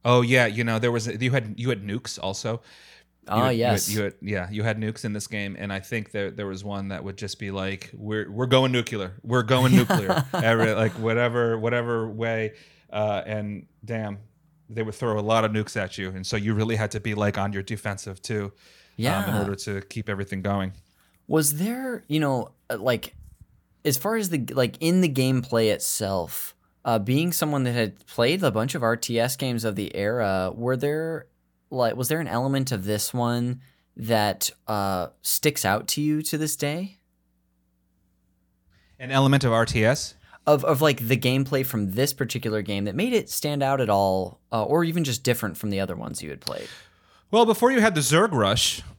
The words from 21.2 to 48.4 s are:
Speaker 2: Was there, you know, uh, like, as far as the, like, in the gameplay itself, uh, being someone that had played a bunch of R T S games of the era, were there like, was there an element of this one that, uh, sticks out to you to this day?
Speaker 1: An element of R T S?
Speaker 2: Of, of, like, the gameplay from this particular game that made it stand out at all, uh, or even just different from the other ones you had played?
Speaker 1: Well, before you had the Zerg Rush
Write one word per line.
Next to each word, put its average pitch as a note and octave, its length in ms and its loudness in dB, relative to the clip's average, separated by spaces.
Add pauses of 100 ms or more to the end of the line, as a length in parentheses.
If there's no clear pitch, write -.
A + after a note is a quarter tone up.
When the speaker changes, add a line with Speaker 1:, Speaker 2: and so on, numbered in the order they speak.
Speaker 2:
Was D3 300 2
there, A#3+ 500 -4
you D#3 120 0
know, C3+ 320 0 (180)
uh, A2+ 80 -4
like, A2 360 -2 (720)
as C#3 140 0
far A3 180 -2
as G3+ 140 -2
the, C3+ 240 -2
like, B2 260 0
in F3 220 4
the E3 80 2
gameplay B2+ 600 2
itself, - 840 -2 (300)
uh, A#2 120 4
being C3+ 340 2
someone D3 320 0
that B2 100 0
had A2 320 -2
played D3+ 360 0
a C#3+ 80 4
bunch A2 240 0
of B2+ 80 -4
R A#2 140 2
T A#2 240 -2
S B2 160 0
games A#2+ 280 -2
of G#2 120 -2
the G2+ 180 -4
era, G2+ 580 0
were A#2+ 260 -2
there D#3 480 -4 (440)
like, B2 260 0
was B2 120 -2
there D#3+ 120 0
an C#3 80 -4
element C3 440 0
of F#2+ 120 -4
this G#2 300 -2
one A#2+ 460 -2 (360)
that, G#2+ 540 0 (160)
uh, G2 420 -2 (140)
sticks - 420 0
out G2+ 240 2
to - 120 -2
you D3+ 220 0
to D#3 160 -4
this D3+ 180 -2
day? E3 420 -6 (2000)
Speaker 1:
An C3 120 -10
element C3+ 340 6
of A#2+ 80 4
R A2+ 140 6
T A2 180 2
S? C3 300 2 (320)
Speaker 2:
Of, D3+ 180 6
of, D3 160 2
like, C3+ 260 2
the B2+ 120 4
gameplay C3+ 460 2
from G#2 280 -2
this B2+ 200 2
particular A2 500 -2
game G2+ 240 -2
that F#2+ 80 -4
made A3 180 0
it A3 160 0
stand D3 340 -2
out C3+ 180 2
at G#2+ 100 0
all, F#2+ 500 2 (100)
uh, A2 140 0
or E3+ 200 2
even E3 200 0
just B2 180 -4
different A2+ 340 0
from G#2 140 -4
the G2 100 0
other F#2 140 -2
ones - 280 -10
you D#2 80 -10
had C#2 100 -12
played? - 260 -8 (640)
Speaker 1:
Well, A3+ 140 6
before A#3 260 4
you B3+ 100 4
had G#3+ 140 4
the D3+ 60 2
Zerg D#3+ 320 4
Rush A2 500 2 (160)